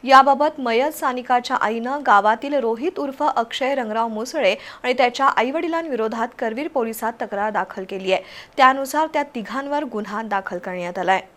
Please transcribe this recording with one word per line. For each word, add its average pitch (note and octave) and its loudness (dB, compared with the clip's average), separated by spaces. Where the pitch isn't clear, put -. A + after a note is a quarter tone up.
याबाबत C#4 6
मयत B3 0
सानिकाच्या B3+ -2
आईनं A#3 -2
गावातील A3+ 4
रोहित A#3+ -2
उर्फ C#4 -4
अक्षय C4 0
रंगराव A3+ -2
मुसळे A3+ 0
आणि B3 0
त्याच्या B3 2
आईवडिलांविरोधात C4 0
करवीर A#3+ -4
पोलिसात A3+ -4
तक्रार G#3+ -4
दाखल F#3+ -4
केली F#3+ -2
आहे. F#3 2
त्यानुसार C4+ 4
त्या D4+ 0
तिघांवर C#4 -6
गुन्हा G#3+ -6
दाखल G3 -4
करण्यात F3+ -8
आलाय. F3+ 2